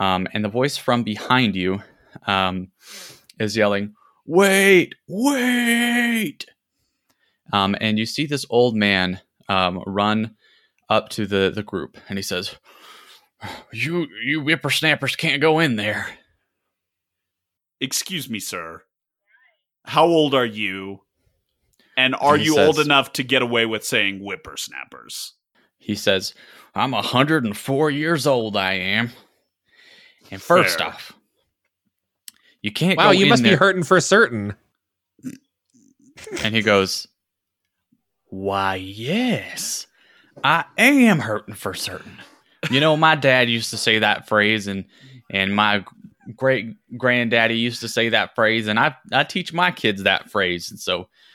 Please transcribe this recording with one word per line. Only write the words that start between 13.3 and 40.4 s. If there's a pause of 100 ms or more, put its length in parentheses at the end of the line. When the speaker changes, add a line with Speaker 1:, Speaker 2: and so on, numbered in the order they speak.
Speaker 1:
"You, (160)
you
whippersnappers
can't
go
in
there." (1700)
Speaker 2:
Excuse
me,
sir. (1000)
How
old
are
you? (960)
And
are
Speaker 1:
He
Speaker 2:
you
old
Speaker 1:
says
Speaker 2:
enough
to
get
away
with
saying
whippersnappers? (440)
Speaker 1:
He
says, (400)
"I'm
a
hundred
and
four
years
old,
I
am. (1200)
And
first
Speaker 2:
Fair.
Speaker 1:
off, (1500)
you
can't
Speaker 3:
Wow,
Speaker 1:
go
Speaker 3:
you
Speaker 1:
in
Speaker 3:
must
be
Speaker 1:
there."
Speaker 3:
hurting
for
certain. (1900)
Speaker 1:
And
he
goes, (1200)
"Why,
yes, (560)